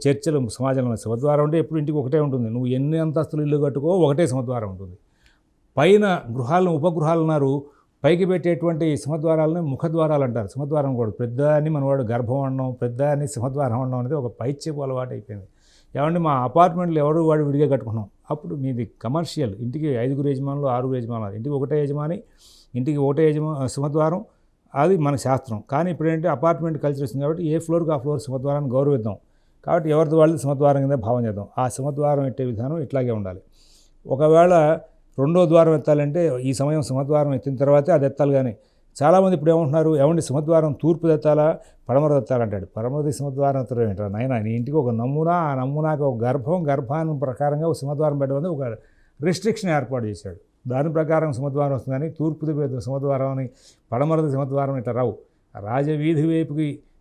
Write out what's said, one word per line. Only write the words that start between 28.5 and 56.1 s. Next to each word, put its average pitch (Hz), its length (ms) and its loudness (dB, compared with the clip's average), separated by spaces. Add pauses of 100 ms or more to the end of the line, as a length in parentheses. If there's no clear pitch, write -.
గౌరవిద్దాం. 131 460 2 (480)
కాబట్టి 160 240 0
ఎవరిది 156 260 2
వాళ్ళు 160 220 6
సింహద్వారం 139 440 2
కింద 135 120 2
భావం 120 320 0
చేద్దాం. 101 220 -4 (100)
ఆ 127 100 0
సింహద్వారం 143 580 -2
ఎట్టే 131 200 -4
విధానం 123 320 -4
ఇట్లాగే 131 340 -2
ఉండాలి. 98 300 -6 (640)
ఒకవేళ 160 720 6 (400)
రెండో 170 280 4
ద్వారం 160 280 6
ఎత్తాలంటే 147 640 0
ఈ 131 120 0
సమయం 147 280 0
సింహద్వారం 143 520 0
ఎత్తిన 131 220 -4
తర్వాతే 143 360 4
అది 143 140 4
ఎత్తాలి. 143 280 2
కానీ 131 240 0 (460)
చాలామంది 185 320 6
ఇప్పుడు 156 160 2
ఏమంటున్నారు, 160 460 2
"ఏమండి 156 240 4
సింహద్వారం 156 600 0
తూర్పు 165 260 2
ఎత్తాలా, 151 520 4 (300)
పడమర 147 280 4
ఎత్తాలా?" 120 260 0
అంటాడు. 98 220 -4
"పడమరది 139 460 -4
సింహద్వారం 135 500 -2
ఎత్తడం 120 200 -2
ఏంట్రా 104 260 0
నాయనా, 117 300 -2
నీ 110 140 -2
ఇంటికి 123 260 -2
ఒక 123 120 2
నమూనా, 139 420 0
ఆ 160 240 0
నమూనాకి 147 460 -2
ఒక 123 220 -2
గర్భం, 143 440 -2
గర్భాన్ని 143 520 -2
ప్రకారంగా 143 480 -2
ఒక 160 80 0
సింహద్వారం 143 420 -2
పెట్టడం 139 200 0
అనేది 165 180 -4
ఒక 139 60 -8 (600)
రిస్ట్రిక్షన్ 185 480 -2
ఏర్పాటు 123 340 -2
చేశాడు. 101 640 -10
దాని 147 240 0
ప్రకారం 156 380 0
సింహద్వారం 139 440 -2
వస్తుంది 131 240 -4
కానీ 160 120 -4
తూర్పుది 156 420 -4
పెద్ద 139 240 -4
సింహద్వారం 135 540 -2
అని 131 180 -4 (420)
పడమరది 156 400 2
సింహద్వారం 135 460 -2
ఇట్లా 120 160 -4
రావు." 117 240 0 (380)
ఆ 107 40 -12
రాజవీధి 147 680 0